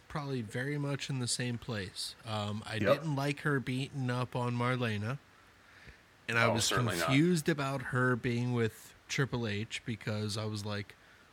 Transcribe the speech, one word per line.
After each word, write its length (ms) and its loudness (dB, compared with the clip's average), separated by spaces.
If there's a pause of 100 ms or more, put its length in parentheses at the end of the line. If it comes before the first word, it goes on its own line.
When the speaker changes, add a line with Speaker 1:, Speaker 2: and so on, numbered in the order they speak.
Speaker 1:
probably 340 -4
very 360 -4
much 320 -4
in 100 -2
the 80 -2
same 300 -2
place. 580 -8 (120)
Um, 380 -2
I 80 -8
Speaker 2:
Yep. 80 -2
Speaker 1:
didn't 340 4
like 260 0
her 180 2
beating 500 -2
up 260 -2
on 220 0
Marlena, 640 0 (1080)
and 120 2
I 60 8
Speaker 2:
Oh, 80 6
Speaker 1:
was 120 4
Speaker 2:
certainly 320 2
not. 80 2
Speaker 1:
confused 420 4
about 360 0
her 320 2
being 380 0
with 400 -2 (140)
Triple 400 -2
H 380 -4
because 500 -4
I 100 -4
was 200 -4
like, 300 -6 (380)